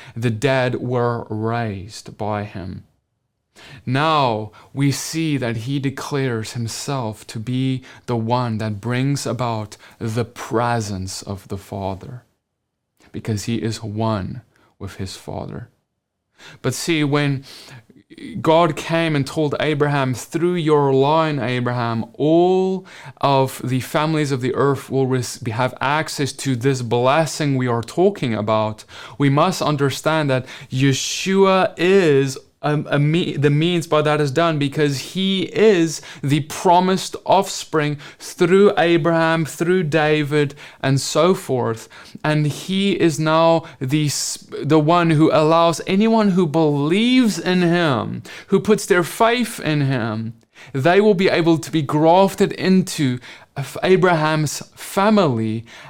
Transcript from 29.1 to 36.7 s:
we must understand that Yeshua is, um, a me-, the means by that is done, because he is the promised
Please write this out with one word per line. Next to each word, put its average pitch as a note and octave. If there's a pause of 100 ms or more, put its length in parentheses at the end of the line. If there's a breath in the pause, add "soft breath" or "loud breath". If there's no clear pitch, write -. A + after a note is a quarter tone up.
we C#3+
must E3
understand D3
that B2+ (260 loud breath)
Yeshua F#3
is, D#3 (260)
um, D3
a C#3+
me-, D3+
the C#3
means D#3+
by D3+
that D3+
is D3
done, D#3+
because C#3+
he F#3+
is E3+ (200 loud breath)
the C#3+
promised F3+